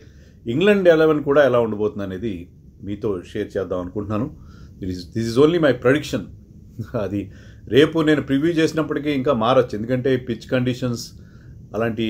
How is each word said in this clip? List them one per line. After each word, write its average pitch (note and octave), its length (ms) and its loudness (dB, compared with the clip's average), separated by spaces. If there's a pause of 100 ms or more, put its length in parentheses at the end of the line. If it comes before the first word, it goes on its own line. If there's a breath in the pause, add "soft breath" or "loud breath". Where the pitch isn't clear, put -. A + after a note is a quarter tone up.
(460 soft breath)
ఇంగ్లాండ్ F3+ 420 4
ఎలెవెన్ D#3 340 6
కూడా C#3+ 220 4
ఎలా B2 220 4
ఉండబోతుంది G#2 380 -2
అనేది F#2+ 280 -6 (520)
మీతో G#2 260 -6 (220)
షేర్ G#2 240 -6
చేద్దాం F#2 280 -4
అనుకుంటున్నాను. G#2 440 -6 (500 loud breath)
This F#2 160 -8
is, F2+ 80 -12 (140)
this A2+ 160 -2
is A2+ 120 0
only E3+ 220 2
my B2+ 160 4
prediction. C3 420 0 (380)
<laughs> A2 420 -8
అది G2 160 -4 (480 loud breath)
రేపు D#3 300 4 (100)
నేను D3 220 2
ప్రివ్యూ D3+ 320 0
చేసినప్పటికీ D3+ 480 -2
ఇంకా C#3 240 0 (100)
మారచ్చు, B2 360 4
ఎందుకంటే B2+ 360 0 (140)
పిచ్ A2+ 240 -6
కండిషన్స్ B2+ 500 -2 (680 loud breath)
అలాంటి A2+ 360 -2